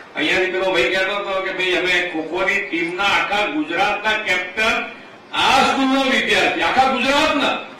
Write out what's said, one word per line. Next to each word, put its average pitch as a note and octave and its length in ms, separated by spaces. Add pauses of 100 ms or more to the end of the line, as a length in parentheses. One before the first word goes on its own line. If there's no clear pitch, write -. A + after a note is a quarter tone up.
(160)
અહીંયાથી F3 300
પેલો F#3 260
ભાઈ E3+ 100
કહેતો F#3+ 340
હતો G3 240
કે F#3+ 120
ભાઈ F#3 220
અમે F3 400
ખોખોની F#3 460
ટીમના E3+ 420
આખા G3+ 440
ગુજરાતના G#3+ 680
કેપ્ટન, G#3 720 (480)
આ C4 300
સ્કૂલનો C4+ 480
વિદ્યાર્થી, G#3 520
આખા C4 300
ગુજરાતના. C#4 680 (220)